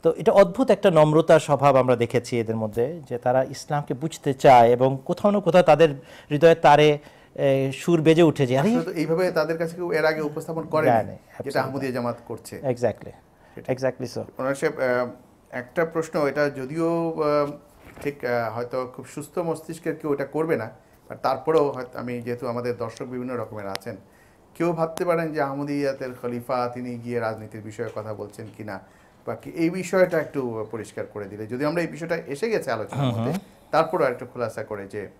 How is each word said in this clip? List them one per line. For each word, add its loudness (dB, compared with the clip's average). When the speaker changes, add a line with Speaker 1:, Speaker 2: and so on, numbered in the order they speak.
Speaker 1:
তো 4
এটা 2
অদ্ভুত 6
একটা 4
নম্রতার 6
স্বভাব 4
আমরা 6
দেখেছি 0
এদের -2
মধ্যে, -4
যে -6
তারা 2
ইসলামকে -6
বুঝতে -4
চায় 10
এবং 4
কোথাও 0
না 2
কোথাও 4
তাদের 6
হৃদয়ের 6
তারে, 6
এ, 2
সুর 0
বেজে 6
উঠে 4
যে, 2
"আরে!" 2
Speaker 2:
আসলে 0
তো -6
এইভাবে -2
তাদের -2
কাছে -6
কেউ -6
এর 0
আগে 0
উপস্থাপন -8
করেনি, 2
Speaker 1:
না, 4
না, 0
Speaker 2:
যেটা -14
Speaker 1:
absolutely। -4
Speaker 2:
আহমদিয়া -4
জামাত -4
করছে। -14
Speaker 1:
Exactly। -2
Speaker 2:
সেটা। -8
Speaker 1:
Exactly -4
so। -6
Speaker 2:
ওনার -4
সাহেব, -4
আহ, 0
একটা -4
প্রশ্ন, -2
এটা 0
যদিও, -2
আহ, 0
ঠিক, -6
আহ, -2
হয়তো -6
খুব -16
সুস্থ -10
মস্তিষ্কের -6
কেউ -4
এটা -2
করবে -2
না, -6
but -12
তারপরেও 2
হয়তো -10
আমি, -8
যেহেতু -6
আমাদের -4
দর্শক -10
বিভিন্ন -8
রকমের -10
আছেন, -10
কেউ -2
ভাবতে -2
পারেন 0
যে -2
আহমদিয়াতের -4
খলিফা -4
তিনি -10
গিয়ে -6
রাজনীতির -8
বিষয়ে -10
কথা -8
বলছেন -12
কিনা, -10
বা -6
কি, -16
এই 0
বিষয়টা 2
একটু -4
পরিষ্কার -8
করে -10
দিলে, -12
যদি -4
আমরা -2
এই -6
বিষয়টা -6
এসে -6
গেছে -2
আলোচনার -4
Speaker 1:
হুম, 0
Speaker 2:
মধ্যে, -2
Speaker 1:
হুম। -4
Speaker 2:
তারপরেও 2
একটু -4
খোলাসা -6
করে -10
যে -10